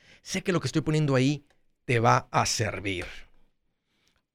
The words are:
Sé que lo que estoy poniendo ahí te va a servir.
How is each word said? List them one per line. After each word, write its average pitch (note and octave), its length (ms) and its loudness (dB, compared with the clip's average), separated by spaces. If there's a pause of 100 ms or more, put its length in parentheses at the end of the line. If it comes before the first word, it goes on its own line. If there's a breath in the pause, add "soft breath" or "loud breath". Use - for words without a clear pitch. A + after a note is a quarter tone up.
(220 soft breath)
Sé - 200 -8
que F#3+ 100 -2
lo E3 80 2
que B2+ 80 -4
estoy D#3 140 -2
poniendo D3+ 340 2
ahí C#3+ 280 2 (400)
te A#2+ 140 0
va A#2+ 320 2
a C#3 160 0
servir. F#2+ 600 -4 (1300)